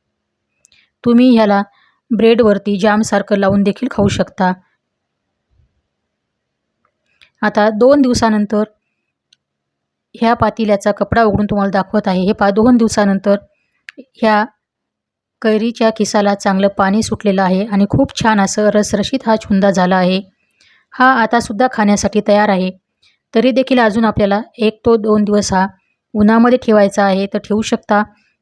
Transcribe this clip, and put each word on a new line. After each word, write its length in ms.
तुम्ही 260
ह्याला 320
ब्रेडवरती 680
जॅमसारखं 580
लावून 260
देखील 280
खाऊ 180
शकता. 420
आता 300
दोन 300
दिवसानंतर 600
ह्या 180
पातेल्याचा 580
कपडा 320
उघडून 220
तुम्हाला 260
दाखवत 360
आहे. 140
हे 120
पहा, 160
दोन 280
दिवसानंतर 600
ह्या 300
कैरीच्या 480
किसाला 460
चांगलं 320
पाणी 260
सुटलेलं 380
आहे 240
आणि 240
खूप 260
छान 260
असं 280
रसरशीत 580
हा 100
चुंदा 340
झाला 240
आहे. 260
हा 200
आतासुद्धा 600
खाण्यासाठी 540
तयार 220
आहे. 200
तरी 180
देखील 280
अजून 260
आपल्याला 360
एक 280
तो 120
दोन 260
दिवस 300
हा 120
उन्हामध्ये 440
ठेवायचा 460
आहे, 220
तर 140
ठेवू 220
शकता 400